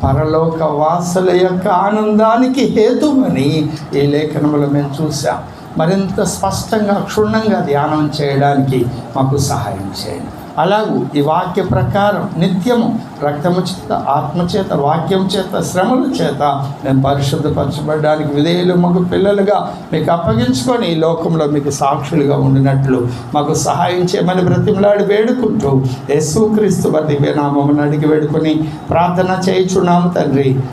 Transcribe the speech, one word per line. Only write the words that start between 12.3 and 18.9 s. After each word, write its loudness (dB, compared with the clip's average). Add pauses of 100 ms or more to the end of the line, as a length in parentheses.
నిత్యము 0 (240)
రక్తము 0
చేత, -4
ఆత్మ -2
చేత, -2
వాక్యం 0
చేత, -4
శ్రమల 0 (100)
చేత -2 (160)
మేము 2
పరిశుద్ధపరచబడడానికి 0
విధేయులు 2
మగు 2